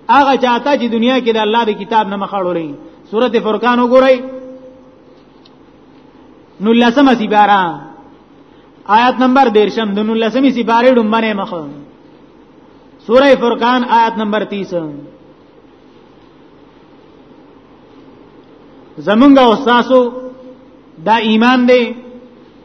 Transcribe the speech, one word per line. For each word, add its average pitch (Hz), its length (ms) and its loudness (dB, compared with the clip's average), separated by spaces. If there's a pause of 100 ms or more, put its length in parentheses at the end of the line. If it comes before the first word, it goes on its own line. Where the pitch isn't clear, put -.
هغه 269 260 2
چاته 247 420 -2
چې 233 140 -6
دنیا 233 280 -2
کې 226 140 -2
د 220 40 -4
الله 214 260 -2
د 220 80 -2
کتاب 208 360 -4
نه 196 80 -8
مخ 196 180 -8
اړولی. 180 360 -4 (420)
سورة 226 280 -2
فرقان 220 400 -2
وګورئ، 262 380 4 (2500)
نولسمه 240 540 2
سپاره. 202 480 2 (1300)
آیت 240 320 2
نمبر 254 280 2
دېرشم، 208 460 0
د 196 60 -4
نولسمې 226 500 -2
سپارې 233 440 2
ډومبنې 220 420 0
مخه. 175 320 -8 (1400)
سورہ 254 200 4 (140)
فرقان، 233 500 0
آیت 226 280 0
نمبر 208 260 -4
تیس. 196 300 -8 (4000)
زمونږ 233 400 4
او 233 160 4
ستاسو 240 540 0 (960)
دا 208 100 2
ایمان 233 520 2
دی 240 260 2 (720)